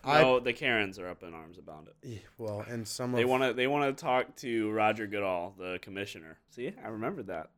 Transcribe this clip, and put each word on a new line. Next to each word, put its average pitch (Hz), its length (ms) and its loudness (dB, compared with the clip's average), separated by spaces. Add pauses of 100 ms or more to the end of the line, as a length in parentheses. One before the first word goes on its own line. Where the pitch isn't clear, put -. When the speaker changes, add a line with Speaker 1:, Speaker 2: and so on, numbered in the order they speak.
Speaker 1:
I 147 180 6
Speaker 2:
No, 127 180 8
the 123 140 -2
Karens 110 460 0
are 90 100 -8
up 90 140 -12
in 85 100 -14
arms 80 240 -16
about 78 300 -18
it. - 80 -20 (120)
Speaker 1:
Yeah, 113 100 -10 (200)
well, 107 320 -6
and 117 180 -6
some 123 240 -4
Speaker 2:
They 120 120 4
Speaker 1:
of 123 60 4
Speaker 2:
wanna, 127 240 4
they 127 140 2
wanna 143 260 2
talk 127 440 0
to 113 340 0
Roger 107 360 2
Goodall, 98 500 -2
the 92 240 -6
commissioner. 95 560 -10 (140)
See, 123 220 -8 (100)
I 110 40 -8
remembered 110 400 -6
that. 82 300 -8